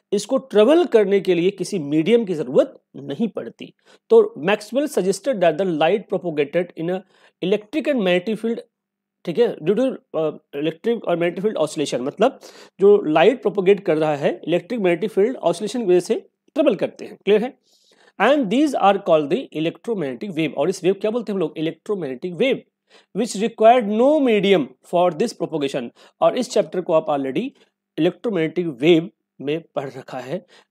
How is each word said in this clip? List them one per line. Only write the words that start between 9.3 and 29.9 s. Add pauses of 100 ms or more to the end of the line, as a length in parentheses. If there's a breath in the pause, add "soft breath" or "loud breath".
है,
due
to, (200)
अ, (260)
electric
और
magnetic
field
oscillation,
मतलब (400 loud breath)
जो
लाइट
प्रोपेगेट
कर
रहा
है,
इलेक्ट्रिक
मैग्नेटिक
फील्ड
ऑसिलेशन
की
वजह
से (400)
ट्रेवल
करते
हैं।
क्लियर
है, (640 soft breath)
and
these (100)
are (140)
called
the (120)
electromagnetic
wave,
और
इस
वेव
क्या
बोलते
हैं
हम
लोग,
इलेक्ट्रोमैग्नेटिक
वेव, (540 soft breath)
which
required
no
medium (320)
for
this
propagation। (320 soft breath)
और
इस
चैप्टर
को
आप
already (500 soft breath)
इलेक्ट्रोमैग्नेटिक
वेव (300)
में (120)
पढ़